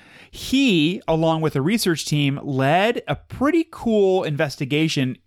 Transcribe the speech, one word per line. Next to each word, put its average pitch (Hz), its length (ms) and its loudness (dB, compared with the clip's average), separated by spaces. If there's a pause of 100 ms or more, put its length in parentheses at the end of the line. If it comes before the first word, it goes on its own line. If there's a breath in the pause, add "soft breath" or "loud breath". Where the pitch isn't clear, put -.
(320 loud breath)
he, 185 760 0
along 160 340 2
with 151 140 0
a 139 60 0
research 180 440 0
team, 143 380 0
led 143 640 0
a 147 80 -4
pretty 320 560 -2
cool 196 520 2
investigation 143 1040 -2